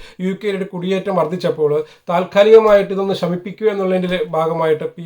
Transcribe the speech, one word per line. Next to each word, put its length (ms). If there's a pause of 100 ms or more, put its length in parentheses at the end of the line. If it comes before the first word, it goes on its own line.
(200)
യു 120
കെയിലെ 320
കുടിയേറ്റം 520
വർദ്ധിച്ചപ്പോൾ 680 (260)
താൽക്കാലികമായിട്ട് 800
ഇതൊന്ന് 220
ശമിപ്പിക്കുക 520
എന്നുള്ളതിന്റെ 640
ഭാഗമായിട്ട് 560
പി 220